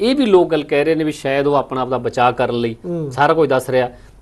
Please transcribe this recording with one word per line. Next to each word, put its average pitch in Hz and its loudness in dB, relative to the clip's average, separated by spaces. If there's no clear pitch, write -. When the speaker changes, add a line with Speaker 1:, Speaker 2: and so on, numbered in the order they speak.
Speaker 1:
ਇਹ 247 2
ਵੀ 277 0
ਲੋਕ 175 4
ਗੱਲ 151 0
ਕਹਿ 143 0
ਰਹੇ 160 2
ਨੇ 156 -2
ਵੀ 151 -2
ਸ਼ਾਇਦ 143 -2
ਉਹ 143 2
ਆਪਣਾ, 131 -2
ਆਪਦਾ 127 -4
ਬਚਾਅ 123 0
ਕਰਨ 120 -2
ਲਈ 117 -2
Speaker 2:
ਹੂੰ। 165 -6
Speaker 1:
ਸਾਰਾ 143 2
ਕੁਝ 151 2
ਦੱਸ 131 0
ਰਿਹਾ, 127 0